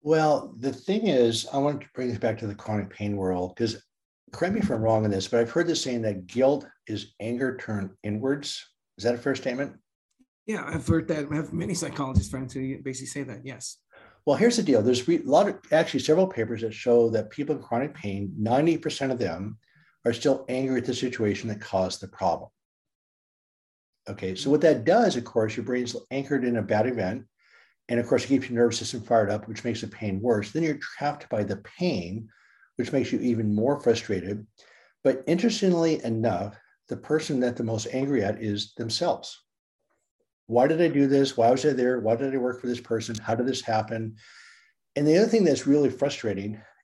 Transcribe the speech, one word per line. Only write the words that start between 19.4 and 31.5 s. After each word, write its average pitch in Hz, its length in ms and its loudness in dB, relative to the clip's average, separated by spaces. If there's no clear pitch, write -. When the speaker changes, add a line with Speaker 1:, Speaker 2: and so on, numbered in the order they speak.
Speaker 1:
are 117 80 2
still 135 360 0
angry 131 300 -2
at 123 60 -4
the 123 100 -4
situation 113 540 -2
that 107 120 -8
caused 92 400 -2
the 92 80 -14
problem. 85 420 -2
Okay, 95 260 -6
so 131 160 -4
what 147 120 6
that 135 220 4
does, 208 320 4
of 113 80 -4
course, 110 320 0
your 117 80 -6
brain's 123 320 -4
anchored 135 340 -2
in 120 120 0
a 107 60 0
bad 113 240 2
event. 120 400 -2
And 120 100 0
of 117 80 -2
course, 127 180 2
it - 40 -10
keeps - 200 2
your 117 100 -2
nervous 117 200 4
system 113 240 -8
fired 110 260 4
up, 107 200 -4
which - 160 -10
makes 113 160 -4
the 104 80 -8
pain 98 320 -6
worse. 107 320 0
Then 160 100 -2
you're 156 160 -2
trapped - 500 -6
by 107 140 -2
the 95 140 -4